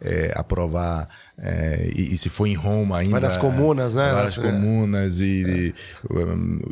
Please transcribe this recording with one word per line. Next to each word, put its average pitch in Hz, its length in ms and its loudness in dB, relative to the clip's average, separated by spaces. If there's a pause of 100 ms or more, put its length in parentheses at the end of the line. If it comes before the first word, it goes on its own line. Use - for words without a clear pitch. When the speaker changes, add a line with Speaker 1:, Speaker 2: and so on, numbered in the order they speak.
Speaker 1:
é, 82 340 0
aprovar, 85 720 -2 (300)
é, 82 580 -2
e, 87 180 0
e 90 40 0
se - 100 -2
for 104 200 0
em 104 60 2
Roma 101 440 0
ainda, 92 140 0
Speaker 2:
Vai 127 100 2
nas 92 160 2
comunas, 131 580 2
né? 139 160 4
Speaker 1:
várias 101 260 0
Speaker 2:
É. 117 40 -4
Speaker 1:
comunas 101 800 2
e, 92 520 0
Speaker 2:
É. - 400 -12
Speaker 1:
e, - 0 -
um, 87 460 -2 (120)